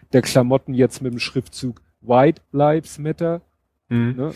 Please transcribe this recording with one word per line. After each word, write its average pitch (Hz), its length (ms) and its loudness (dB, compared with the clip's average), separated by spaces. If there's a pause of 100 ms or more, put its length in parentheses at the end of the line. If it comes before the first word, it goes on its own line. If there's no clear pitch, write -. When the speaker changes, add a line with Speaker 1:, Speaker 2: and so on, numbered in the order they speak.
(140)
Speaker 1:
der 127 80 6
Klamotten 131 520 0
jetzt 123 280 0
mit 127 120 -6
dem 120 60 -8
Schriftzug - 600 -8 (200)
White 127 400 2 (100)
Lives 151 480 0
Matter. 165 420 -6 (500)
Speaker 2:
Mhm. 120 260 0
Speaker 1:
Ne, 147 180 -6